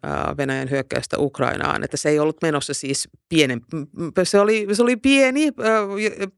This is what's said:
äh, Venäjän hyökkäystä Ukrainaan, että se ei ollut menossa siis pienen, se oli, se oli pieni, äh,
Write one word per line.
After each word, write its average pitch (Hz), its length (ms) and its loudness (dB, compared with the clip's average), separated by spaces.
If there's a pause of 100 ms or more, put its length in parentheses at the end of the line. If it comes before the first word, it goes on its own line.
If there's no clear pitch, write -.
äh, 143 320 -4
Venäjän 135 340 -4
hyökkäystä 131 480 -4
Ukrainaan, - 640 -2
että - 120 -6
se - 120 -2
ei 151 100 2
ollut 151 240 0
menossa 147 320 -2
siis - 340 -4 (200)
pienen, 135 320 2 (640)
se 202 160 4
oli, 214 320 2
se 208 100 2
oli 240 140 4
pieni, 269 500 4
äh, 214 920 -2